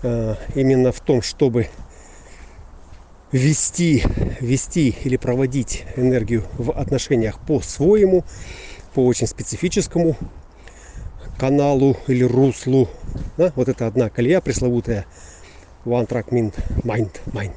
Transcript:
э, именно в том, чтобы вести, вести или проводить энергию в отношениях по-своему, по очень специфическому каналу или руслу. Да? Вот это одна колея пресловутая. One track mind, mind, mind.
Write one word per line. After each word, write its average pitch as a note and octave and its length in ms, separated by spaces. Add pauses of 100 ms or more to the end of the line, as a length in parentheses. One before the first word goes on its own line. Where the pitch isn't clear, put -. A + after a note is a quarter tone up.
э, A#2 320 (200)
именно C3 360
в - 80
том, B2+ 220
чтобы A#2+ 480 (1600)
вести, D3 720 (380)
вести C3 540 (100)
или C3 120
проводить B2+ 680 (100)
энергию A#2 480 (140)
в B2 140
отношениях B2 680
по-своему, F3+ 840 (680)
по C3+ 100
очень B2 220
специфическому E3 920 (1200)
каналу C#3 680
или B2+ 180
руслу. B2+ 680 (480)
Да? F3 180
Вот B2+ 140
это A#2+ 180
одна A2+ 220
колея C#3 300
пресловутая. A#2+ 680 (800)
One A#2+ 200
track A2 240
mind, A#2 240 (300)
mind, A2 280 (200)
mind. G2+ 260